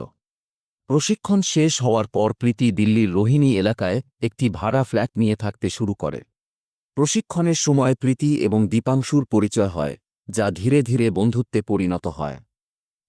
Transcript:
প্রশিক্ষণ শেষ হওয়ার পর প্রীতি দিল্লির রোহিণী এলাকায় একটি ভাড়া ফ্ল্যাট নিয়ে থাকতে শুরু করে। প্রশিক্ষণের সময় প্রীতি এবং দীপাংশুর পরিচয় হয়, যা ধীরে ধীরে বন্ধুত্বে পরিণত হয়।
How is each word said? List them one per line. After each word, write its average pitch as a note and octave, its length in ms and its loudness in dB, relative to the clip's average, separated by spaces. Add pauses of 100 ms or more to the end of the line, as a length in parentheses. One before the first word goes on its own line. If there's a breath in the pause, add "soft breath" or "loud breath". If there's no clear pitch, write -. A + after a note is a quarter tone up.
(920)
প্রশিক্ষণ G3 520 0
শেষ D#3+ 300 0 (100)
হওয়ার A2+ 260 0
পর G#2+ 200 0 (100)
প্রীতি A#2+ 340 0
দিল্লির G#2 400 2
রোহিণী C3 440 2
এলাকায় G2 420 0 (240)
একটি A#2+ 260 -4
ভাড়া G#2+ 360 -2
ফ্ল্যাট A#2 320 -2
নিয়ে G#2+ 200 2
থাকতে G#2 340 -6
শুরু G2+ 240 -4
করে। C#2+ 260 -6 (760)
প্রশিক্ষণের E3+ 600 0
সময় C3+ 360 2
প্রীতি C3 360 0 (100)
এবং G#2 280 2
দীপাংশুর C3 600 0
পরিচয় G#2 400 2
হয়, D2 240 -4 (340)
যা G2+ 220 -2
ধীরে A2+ 320 0
ধীরে A#2+ 280 0
বন্ধুত্বে A2+ 520 0
পরিণত F#2 440 -2
হয়। D2 320 -6 (720)